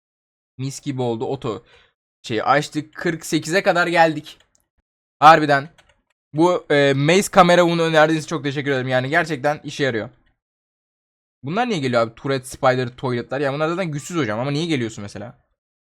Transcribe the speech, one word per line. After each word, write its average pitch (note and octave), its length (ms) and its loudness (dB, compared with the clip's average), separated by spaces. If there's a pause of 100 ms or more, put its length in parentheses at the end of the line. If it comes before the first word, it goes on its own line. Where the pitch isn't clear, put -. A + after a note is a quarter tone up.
(580)
Mis C3 220 -10
gibi C3 220 -6
oldu. A#2 220 -4
Oto B2 400 -6 (580)
şeyi A2 220 -4
açtık. D3 500 -2
Kırk F3 320 -6
sekize E3 360 -2
kadar F3 240 2
geldik. E3 520 0 (800)
Harbiden. D3+ 500 6 (680)
Bu, E3+ 360 2
e, C#3+ 240 4
Maze D#3+ 400 2
Camera F3 320 6
bunu E3+ 160 0
önerdiğiniz D#3+ 420 2
için E3+ 120 -6
çok C3+ 80 -8
teşekkür C#3 260 -4
ederim. B2+ 180 -2
Yani B2+ 200 -2
gerçekten D3+ 560 -2
işe D3 200 -6
yarıyor. A#2 240 -2 (1300)
Bunlar G3 260 -4
niye G#3 100 -4
geliyor B2 240 0
abi? A2+ 120 -6
Turret, C3+ 320 -6
spider, B2+ 500 0
toiletler. B2 440 -6
Yani C#3 140 -2
bunlar D#3 140 -2
zaten F3 220 -4
güçsüz D3 260 -10
hocam A2+ 240 -2
ama C3+ 100 -4
niye D3 160 -4
geliyorsun A#2+ 360 -4
mesela? G#2 360 -16 (600)